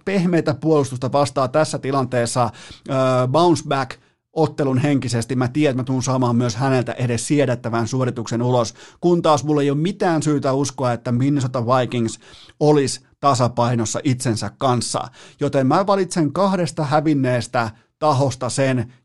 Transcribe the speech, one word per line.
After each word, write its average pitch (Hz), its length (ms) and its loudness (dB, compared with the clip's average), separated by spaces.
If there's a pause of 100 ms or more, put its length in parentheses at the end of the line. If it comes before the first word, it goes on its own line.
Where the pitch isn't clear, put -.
pehmeätä 175 500 0
puolustusta 127 580 0
vastaa 139 360 0
tässä 151 300 0
tilanteessa, 127 720 -2 (400)
ö, - 20 -6 (340)
bounce 160 420 2
back 135 220 -2 (420)
ottelun 143 460 0
henkisesti. 127 580 -2
Mä 123 120 0
tiedän, 147 220 0
että 127 120 -2
mä - 20 -8
tuun 131 180 -2
saamaan 127 340 0
myös 117 200 0
häneltä 127 360 0
edes 120 340 -4
siedettävän 123 640 0
suorituksen 123 540 -4
ulos, 123 320 0 (260)
kun 175 220 2
taas 147 220 4
mulla 147 180 2
ei 143 80 0
ole 139 80 0
mitään 165 440 0
syytä 143 300 0
uskoa, 135 400 -2
että 120 200 -4
Minnesota 127 540 0
Vikings 120 520 0 (420)
olisi 147 400 4 (200)
tasapainossa 120 840 0
itsensä 123 540 -2
kanssa. 127 500 -2 (320)
Joten 139 260 0
mä 175 200 2
valitsen 185 460 0
kahdesta 175 520 0
hävinneestä 131 840 0 (280)
tahosta 135 500 0
sen, 131 440 -2 (120)